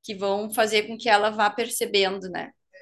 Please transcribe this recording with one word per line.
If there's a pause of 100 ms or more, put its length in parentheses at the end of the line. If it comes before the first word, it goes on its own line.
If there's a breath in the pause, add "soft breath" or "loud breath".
que
vão
fazer
com
que
ela
vá
percebendo,
né? (300 loud breath)